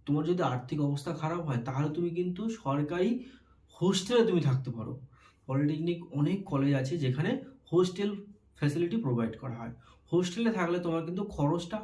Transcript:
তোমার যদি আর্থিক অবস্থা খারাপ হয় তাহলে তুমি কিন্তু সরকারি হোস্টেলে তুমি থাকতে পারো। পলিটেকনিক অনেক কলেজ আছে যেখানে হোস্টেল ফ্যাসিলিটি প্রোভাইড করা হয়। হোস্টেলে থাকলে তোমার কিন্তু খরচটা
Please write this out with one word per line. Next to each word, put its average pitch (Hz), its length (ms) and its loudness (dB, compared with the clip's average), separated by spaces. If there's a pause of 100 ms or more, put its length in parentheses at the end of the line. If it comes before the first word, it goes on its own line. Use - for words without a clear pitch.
তোমার 151 180 2
যদি 175 180 2
আর্থিক 131 380 -2
অবস্থা 143 340 0
খারাপ 160 260 -2
হয় 139 180 -2
তাহলে 127 360 -2
তুমি 175 160 0
কিন্তু 180 400 -2
সরকারি 170 760 0 (560)
হোস্টেলে 208 460 4
তুমি 180 140 4
থাকতে 131 300 2
পারো। 110 300 -8 (460)
পলিটেকনিক 151 520 0 (140)
অনেক 165 320 0
কলেজ 139 300 2
আছে 135 240 -2
যেখানে 147 320 0 (420)
হোস্টেল 185 380 4 (460)
ফ্যাসিলিটি 165 400 0
প্রোভাইড 117 400 0
করা 123 180 -8
হয়। 117 200 -10 (380)
হোস্টেলে 202 400 2
থাকলে 175 260 0
তোমার 165 280 -2
কিন্তু 185 180 -4
খরচটা 170 600 -2